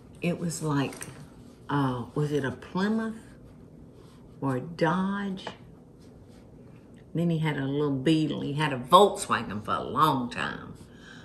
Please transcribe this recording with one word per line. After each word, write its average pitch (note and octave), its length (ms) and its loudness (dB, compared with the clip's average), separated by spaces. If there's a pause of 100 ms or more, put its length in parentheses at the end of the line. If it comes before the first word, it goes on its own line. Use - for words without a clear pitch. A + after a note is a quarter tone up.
(220)
It E3+ 160 0
was E3 240 -4
like, C#3+ 320 0 (760)
uh, C3 360 0 (100)
was D3 160 0
it C#3+ 140 0
a B2 80 -2
Plymouth A3 640 -2 (1200)
or C3+ 140 0
a B2 60 -2
Dodge? F#3 840 -2 (1700)
Then E3+ 160 2
he D#3+ 120 2
had D3+ 160 0
a C#3 100 -2
little C#3+ 240 0
Beetle. D3 520 2
He C#3 100 -4
had D3 200 0
a B2+ 60 -2
Volkswagen A#2+ 840 6
for G#2 100 -2
a D2+ 80 -2
long B2+ 480 2
time. - 440 -6 (500)